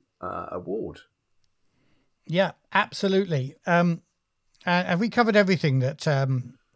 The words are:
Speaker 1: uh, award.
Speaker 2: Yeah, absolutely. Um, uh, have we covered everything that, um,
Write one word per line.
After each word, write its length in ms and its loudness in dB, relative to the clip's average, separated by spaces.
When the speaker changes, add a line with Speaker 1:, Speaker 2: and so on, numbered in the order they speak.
Speaker 1:
uh, 300 -8
award. 500 -8
Speaker 2:
Yeah, 260 0
absolutely. 840 0
Um, 360 2
uh, 200 2
have 160 0
we 80 0
covered 260 2
everything 440 4
that, 280 -2
um, 500 -2